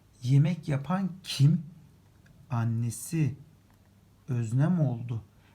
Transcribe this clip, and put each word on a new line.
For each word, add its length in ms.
Yemek 460
yapan 420
kim? 400
Annesi. 840
Öznem 520
oldu. 420